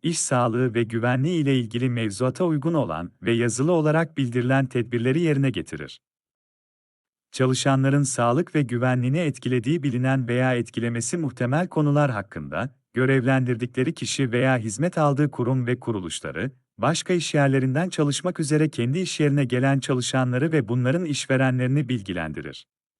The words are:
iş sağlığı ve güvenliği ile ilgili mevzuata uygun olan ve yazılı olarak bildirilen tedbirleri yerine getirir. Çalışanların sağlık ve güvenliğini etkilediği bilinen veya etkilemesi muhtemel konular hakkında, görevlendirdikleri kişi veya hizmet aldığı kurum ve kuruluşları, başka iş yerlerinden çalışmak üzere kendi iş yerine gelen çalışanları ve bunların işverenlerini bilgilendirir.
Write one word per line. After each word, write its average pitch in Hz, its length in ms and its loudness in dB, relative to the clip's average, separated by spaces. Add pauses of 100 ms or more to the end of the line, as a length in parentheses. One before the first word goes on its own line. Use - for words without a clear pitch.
iş 165 160 -2
sağlığı 123 540 0
ve 117 100 0
güvenliği 123 580 0
ile 139 180 2
ilgili 120 300 -2
mevzuata 120 560 -2
uygun 160 280 0
olan 87 380 -2 (100)
ve 107 100 0
yazılı 120 400 2
olarak 160 460 2
bildirilen 127 480 2
tedbirleri 127 560 0
yerine 139 280 2
getirir. - 520 -8 (1300)
Çalışanların 135 720 2
sağlık 120 520 0
ve 151 60 4
güvenliğini 127 580 0
etkilediği 135 640 0
bilinen 131 440 0
veya 127 280 2
etkilemesi 117 600 -2
muhtemel 143 500 -2
konular 147 440 2
hakkında, 90 640 -6 (180)
görevlendirdikleri 127 1000 0
kişi 127 380 -4
veya 127 260 2
hizmet 113 400 -4
aldığı 147 340 2
kurum 127 360 -2
ve 127 120 0
kuruluşları, 90 720 -6 (260)
başka 156 360 -2
iş 170 200 -2
yerlerinden 139 560 2
çalışmak 156 500 -2
üzere 151 300 2
kendi 131 300 -2
iş 180 200 -4
yerine 143 260 2
gelen 131 340 2
çalışanları 127 720 0
ve 135 160 2
bunların 127 380 0
işverenlerini 131 840 0
bilgilendirir. 82 800 -6 (320)